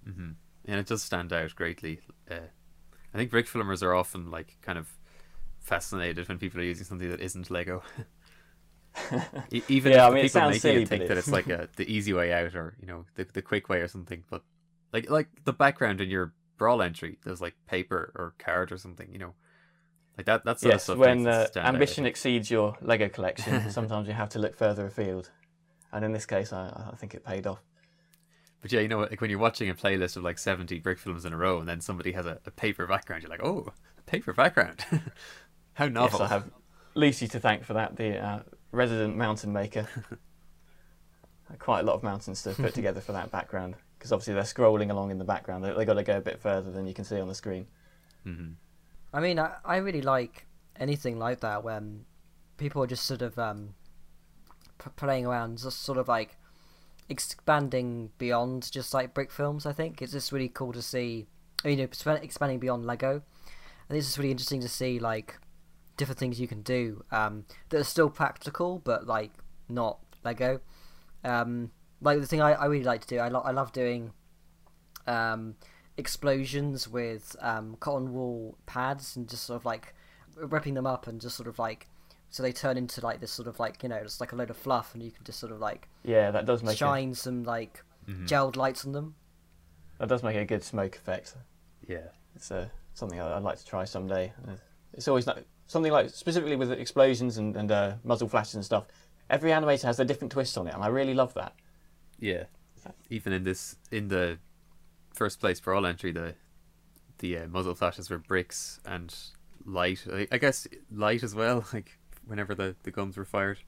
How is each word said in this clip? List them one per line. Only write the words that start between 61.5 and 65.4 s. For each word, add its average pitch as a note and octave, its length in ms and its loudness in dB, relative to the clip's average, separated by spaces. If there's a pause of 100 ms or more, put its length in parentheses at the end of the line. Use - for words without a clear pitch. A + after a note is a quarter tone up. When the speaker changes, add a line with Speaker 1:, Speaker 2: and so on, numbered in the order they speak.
Speaker 3:
you D3 120 2
know, C3 100 0
expa-, D3 360 -2
expanding C3+ 380 -4
beyond B2 260 -2
Lego. C3 320 -2
I - 680 -16
think D3 100 0
it's C#3+ 80 0
just C3+ 120 -4
really C#3 120 0
interesting B2+ 320 -2
to A#2+ 60 -4
see, B2+ 300 -2
like, A2+ 400 -4 (600)